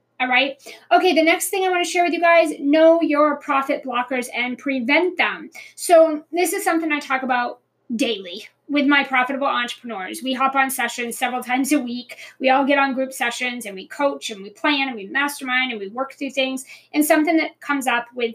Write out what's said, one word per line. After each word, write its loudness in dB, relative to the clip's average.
All -2
right. 0
Okay. 4
The 4
next 2
thing -2
I 2
wanna 0
share 0
with 0
you -2
guys, 4
know 6
your 2
profit -2
blockers -4
and -4
prevent 0
them. -4
So 4
this 0
is -4
something 0
I -2
talk -4
about -2
daily -4
with 0
my 4
profitable -2
entrepreneurs. -6
We -4
hop 0
on 2
sessions -6
several -4
times -2
a 4
week. -8
We 2
all 4
get 2
on 0
group -4
sessions -6
and -10
we -14
coach -4
and -12
we -14
plan -2
and -8
we -10
mastermind -4
and -8
we -8
work -8
through -8
things. -4
And 2
something 2
that -2
comes -4
up -2
with -4